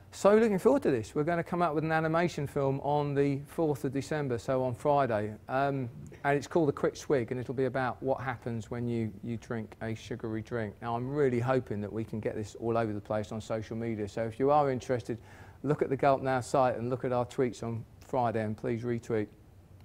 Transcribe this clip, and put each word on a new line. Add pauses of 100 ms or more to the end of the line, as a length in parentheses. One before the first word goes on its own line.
(120)
so
looking
forward
to
this.
We're
gonna
come
out
with
an
animation
film
on
the
fourth
of
December,
so
on
Friday. (120)
Um, (340)
and
it's
called
The
Quick
Swig,
and
it'll
be
about
what
happens
when
you, (100)
you
drink
a
sugary
drink.
Now,
I'm
really
hoping
that
we
can
get
this
all
over
the
place
on
social
media.
So
if
you
are
interested, (440)
look
at
the
Gulp
Now
site
and
look
at
our
tweets
on (160)
Friday,
and
please
retweet. (580)